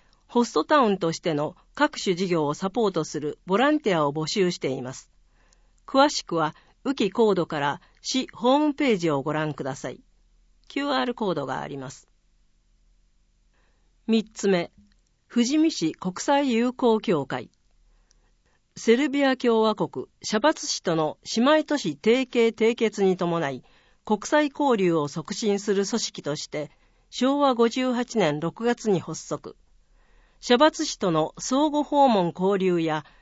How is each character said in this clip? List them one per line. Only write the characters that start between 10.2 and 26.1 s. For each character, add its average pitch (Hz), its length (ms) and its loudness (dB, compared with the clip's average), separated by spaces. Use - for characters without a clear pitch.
キ - 140 -6
ュ 285 80 -2
ー 262 100 0
ア - 20 0
ー 254 40 -2
ル 247 100 -4
コ 202 160 -2
ー - 20 -2
ド 143 120 -4
が 139 160 -6
あ 143 60 -8
り 147 100 -10
ま 131 120 -10
す。 - 180 -20
三 220 180 2
つ - 240 -8
目、 175 240 0
富 240 160 0
士 277 120 0
見 311 140 4
市 160 220 -4
国 180 260 -8
際 285 320 2
友 240 220 0
好 226 260 2
協 156 260 -2
会。 127 240 -8
セ 226 200 4
ル 277 140 2
ビ 277 160 2
ア 262 120 2
共 226 240 2
和 214 140 2
国、 - 300 -6
シ - 160 -2
ャ - 20 -2
バ 302 140 4
ツ 311 140 -12
市 - 160 -8
と 170 120 0
の 156 220 -2
姉 220 60 2
妹 285 220 4
都 294 140 -2
市 151 240 -6
提 247 300 2
携 226 240 2
締 233 200 2
結 214 280 -2
に 185 140 4
伴 170 320 -2
い、 131 140 -10
国 208 200 -2
際 302 240 2
交 277 280 0
流 180 160 2
を 147 140 2
促 165 260 -10
進 202 260 0
す 202 140 -2
る 196 120 0
組 220 140 -4
織 - 220 -8